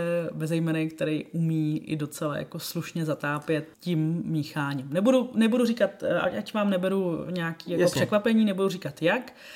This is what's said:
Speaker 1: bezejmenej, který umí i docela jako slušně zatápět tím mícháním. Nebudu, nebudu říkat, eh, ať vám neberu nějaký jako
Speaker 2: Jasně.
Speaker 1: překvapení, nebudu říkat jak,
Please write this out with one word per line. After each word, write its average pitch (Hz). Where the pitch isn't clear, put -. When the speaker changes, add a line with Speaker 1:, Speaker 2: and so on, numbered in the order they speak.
Speaker 1:
bezejmenej, 160
který 156
umí 160
i 156
docela 151
jako 156
slušně 165
zatápět 151
tím 165
mícháním. 143
Nebudu, 247
nebudu 226
říkat, 220
eh, -
ať 202
vám 208
neberu 185
nějaký 170
jako 170
Speaker 2:
Jasně. 170
Speaker 1:
překvapení, 220
nebudu 196
říkat 175
jak, 202